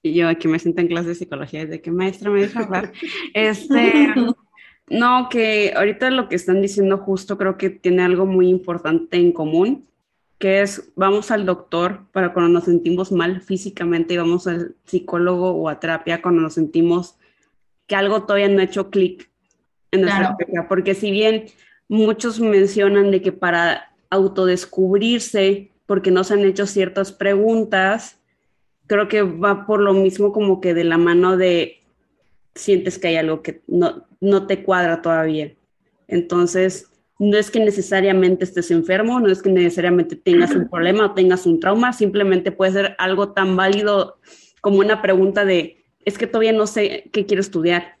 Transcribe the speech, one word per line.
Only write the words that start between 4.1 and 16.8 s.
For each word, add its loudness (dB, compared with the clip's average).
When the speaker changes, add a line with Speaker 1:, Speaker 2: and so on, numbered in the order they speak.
Speaker 1:
no, 0
que 0
ahorita 0
lo -2
que -4
están 0
diciendo 0
justo -6
creo -2
que -4
tiene 0
algo 2
muy 2
importante -2
en 4
común, -2
que 0
es, -6
vamos 0
al -2
doctor -4
para -2
cuando 2
nos 2
sentimos 0
mal 0
físicamente -4
y 0
vamos -2
al -6
psicólogo -2
o -4
a -8
terapia -4
cuando 2
nos -4
sentimos 0